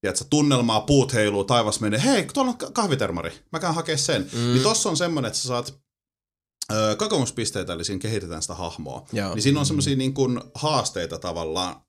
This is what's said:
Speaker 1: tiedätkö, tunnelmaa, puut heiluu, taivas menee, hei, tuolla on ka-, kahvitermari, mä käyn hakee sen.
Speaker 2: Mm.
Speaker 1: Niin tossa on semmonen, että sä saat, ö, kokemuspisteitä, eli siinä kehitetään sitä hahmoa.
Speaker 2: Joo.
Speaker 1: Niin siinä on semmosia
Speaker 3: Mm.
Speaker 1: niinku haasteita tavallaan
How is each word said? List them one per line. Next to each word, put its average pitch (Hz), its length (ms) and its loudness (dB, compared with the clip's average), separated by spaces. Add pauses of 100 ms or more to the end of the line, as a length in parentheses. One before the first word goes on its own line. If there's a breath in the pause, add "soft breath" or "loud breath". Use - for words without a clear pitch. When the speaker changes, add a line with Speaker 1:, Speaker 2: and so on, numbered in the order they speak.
Speaker 1:
tiedätkö, - 280 -4
tunnelmaa, 123 520 4
puut 139 320 4
heiluu, 104 300 2
taivas 110 360 2
menee, 110 240 0
hei, 240 300 4
tuolla 254 180 2
on 240 60 -6
ka-, - 140 -10
kahvitermari, 104 600 0 (200)
mä 160 80 -4
käyn 165 160 0
hakee 160 220 -2
sen. 139 360 0
Speaker 2:
Mm. 117 60 -2
Speaker 1:
Niin 120 240 4
tossa 214 260 2
on 156 80 0
semmonen, 160 300 0
että - 120 -4
sä - 80 -4
saat, 120 320 -6 (920)
ö, 107 240 2
kokemuspisteitä, 113 760 -2
eli 82 120 -6
siinä 95 140 -4
kehitetään 90 420 -6
sitä 87 120 -8
hahmoa. 80 600 -10
Speaker 2:
Joo. 98 220 -4
Speaker 1:
Niin 104 80 -2
siinä 139 160 4
on 143 60 0
semmosia 139 300 0
Speaker 3:
Mm. - 20 0
Speaker 1:
niinku 131 320 0 (240)
haasteita 98 680 -2
tavallaan 85 560 -4 (140)